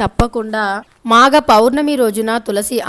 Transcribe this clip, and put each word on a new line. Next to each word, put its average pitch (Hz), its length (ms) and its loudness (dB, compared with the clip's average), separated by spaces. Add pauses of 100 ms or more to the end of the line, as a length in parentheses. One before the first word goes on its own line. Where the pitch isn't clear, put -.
తప్పకుండా 220 640 -6 (500)
మాఘ 269 220 4 (160)
పౌర్ణమి 269 500 2
రోజున 220 300 -2 (160)
తులసి 208 300 -4 (100)